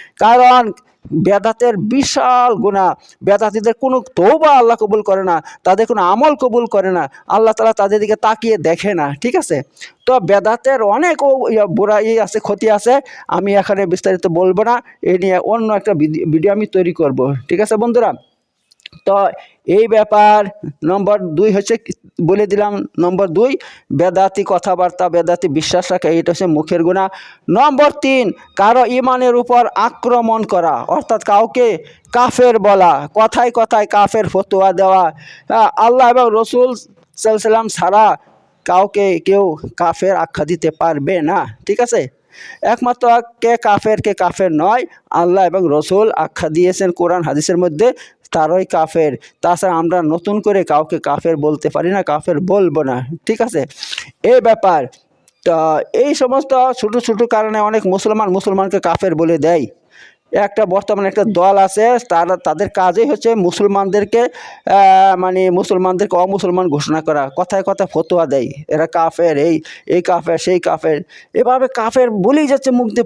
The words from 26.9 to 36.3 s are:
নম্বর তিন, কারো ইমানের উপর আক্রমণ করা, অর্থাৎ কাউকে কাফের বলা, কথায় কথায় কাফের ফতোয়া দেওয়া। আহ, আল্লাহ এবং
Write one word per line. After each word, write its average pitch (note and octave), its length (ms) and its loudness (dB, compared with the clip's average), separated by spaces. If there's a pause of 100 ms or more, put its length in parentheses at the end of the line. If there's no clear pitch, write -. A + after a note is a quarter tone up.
নম্বর C#4 400 4
তিন, C4+ 420 0 (240)
কারো A#3 300 4
ইমানের B3+ 480 0
উপর A#3+ 320 2
আক্রমণ A3+ 760 0
করা, E3 460 -2
অর্থাৎ A3+ 360 -2
কাউকে A3 600 0 (280)
কাফের B3 460 2
বলা, F3+ 560 4
কথায় A3 400 2
কথায় A3 320 0
কাফের G#3 420 0
ফতোয়া F#3+ 440 0
দেওয়া। F#3 400 2 (360)
আহ, G#3+ 280 2
আল্লাহ A#3+ 340 4
এবং B3 220 4